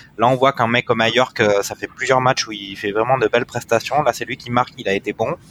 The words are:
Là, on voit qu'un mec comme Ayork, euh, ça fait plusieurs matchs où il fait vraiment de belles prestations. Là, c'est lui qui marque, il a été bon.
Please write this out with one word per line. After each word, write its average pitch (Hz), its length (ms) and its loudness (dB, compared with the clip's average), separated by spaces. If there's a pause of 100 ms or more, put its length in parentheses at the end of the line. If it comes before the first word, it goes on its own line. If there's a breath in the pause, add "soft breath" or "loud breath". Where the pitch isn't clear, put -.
(180 loud breath)
Là, 113 80 2
on 131 80 4
voit 131 180 4
qu'un 120 140 0
mec 120 200 0
comme 113 140 0
Ayork, 117 380 2
euh, 104 240 4
ça - 140 -8
fait 101 100 -10
plusieurs 131 340 0
matchs 127 280 0
où 110 40 -10
il 101 220 -10
fait 101 160 -4
vraiment 113 260 0
de 117 120 0
belles 120 180 2
prestations. 120 560 -2
Là, 123 100 0
c'est 120 120 -6
lui 117 120 -8
qui - 140 -14
marque, 123 260 -2
il 107 120 -6
a 98 40 2
été 101 200 -4
bon. 120 240 -4 (140 loud breath)